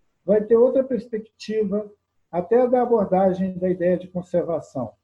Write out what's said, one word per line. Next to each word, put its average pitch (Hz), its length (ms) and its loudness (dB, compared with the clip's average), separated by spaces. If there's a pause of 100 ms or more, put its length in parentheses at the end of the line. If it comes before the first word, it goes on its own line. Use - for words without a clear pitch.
(260)
vai 208 160 4
ter 226 140 4
outra 254 280 4
perspectiva 214 1040 -6 (400)
até 233 380 0
da 247 140 2
abordagem 190 720 0
da 180 120 -2
ideia 180 280 0
de 175 120 -10
conservação. 151 800 -6 (140)